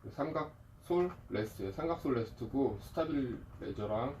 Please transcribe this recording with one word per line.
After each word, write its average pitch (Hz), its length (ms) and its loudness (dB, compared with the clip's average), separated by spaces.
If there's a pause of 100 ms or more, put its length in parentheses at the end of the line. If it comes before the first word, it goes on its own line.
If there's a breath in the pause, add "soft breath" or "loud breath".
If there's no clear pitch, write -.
(160)
삼각솔 160 960 0 (160)
레스트, 104 420 0
삼각솔 156 460 2
레스트고 113 640 2
스타빌라이저랑 127 1400 0